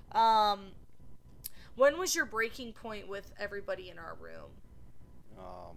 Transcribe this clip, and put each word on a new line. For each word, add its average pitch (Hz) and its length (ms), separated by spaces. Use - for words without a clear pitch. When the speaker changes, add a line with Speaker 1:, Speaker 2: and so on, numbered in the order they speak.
Speaker 1:
Um, 214 560
when 285 220
was 370 160
your 330 100
breaking 226 480
point 214 360
with 196 300
everybody 196 520
in 165 80
our 165 200
room? 82 300
Speaker 2:
Oh, 90 380